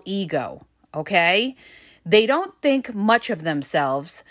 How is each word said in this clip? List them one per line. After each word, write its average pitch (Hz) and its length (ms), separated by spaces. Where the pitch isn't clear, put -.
ego, 160 600
okay? 180 640
They 214 220
don't 349 340
think 269 320
much 220 380
of 170 100
themselves 147 880